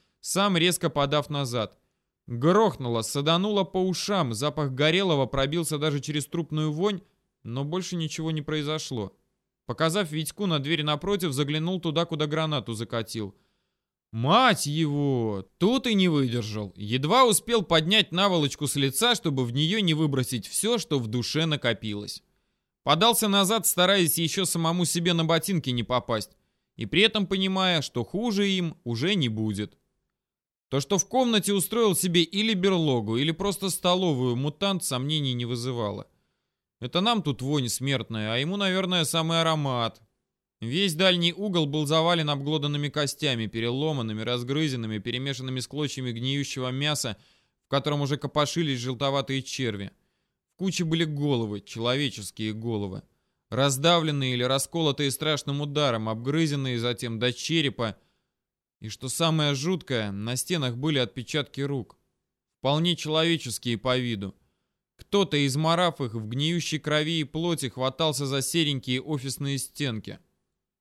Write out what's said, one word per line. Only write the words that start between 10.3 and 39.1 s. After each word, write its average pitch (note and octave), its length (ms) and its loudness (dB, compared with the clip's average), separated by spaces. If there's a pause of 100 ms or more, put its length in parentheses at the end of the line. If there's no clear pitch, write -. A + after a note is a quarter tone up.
на D#3+ 100 2
дверь D3+ 240 0
напротив, D#3+ 500 -2
заглянул D#3 480 -2
туда, E3 260 0
куда D#3 200 -4
гранату D3+ 480 -2
закатил. A2 640 -6 (760)
"Мать F3+ 540 4
его!" C#3+ 800 0 (140)
Тут B3 260 2
и A#3 80 2
не F#3 140 6
выдержал. A2+ 680 0
Едва C3+ 500 4
успел A3+ 360 2
поднять E3+ 500 4
наволочку E3+ 540 2
с - 100 -2
лица, D3 380 2
чтобы C3+ 320 0
в A#2 60 -2
нее D#3+ 300 2
не E3+ 120 4
выбросить C#3 540 0
все, A3+ 320 0
что D3+ 180 -2
в A#2+ 80 -2
душе B2 400 -2
накопилось. A2 800 -4 (580)
Подался G#3 460 4
назад, G3+ 400 2
стараясь F#3 500 4
еще E3+ 280 0
самому E3+ 400 2
себе F3 280 2
на E3 100 4
ботинки E3 460 2
не A#2+ 140 0
попасть, A#2 480 -2 (440)
и A2+ 120 -6
при E3+ 160 4
этом G#3+ 240 2
понимая, F#3+ 560 0
что B2 200 -4
хуже G3+ 460 0
им F3+ 340 0
уже B2 300 0
не D3 160 2
будет. G#2+ 480 -4 (920)
То, C3+ 100 0
что F#3+ 180 0
в - 100 -2
комнате A#3 460 2
устроил G#3 420 2
себе F3 280 4
или G#3 320 0
берлогу, D3+ 600 2
или C#3+ 120 0
просто F#3+ 400 -2
столовую E3 640 2
мутант, D#3 480 -2
сомнений C#3 520 -2
не A#2+ 100 -4
вызывало. A#2 640 -6 (720)
Это E3 220 -2
нам A3 200 2
тут C#3+ 200 -2
вонь C3+ 260 0
смертная, A2+ 640 -2
а A#2+ 40 0
ему, D#3 180 -2
наверное, F#3 480 0
самый E3 380 0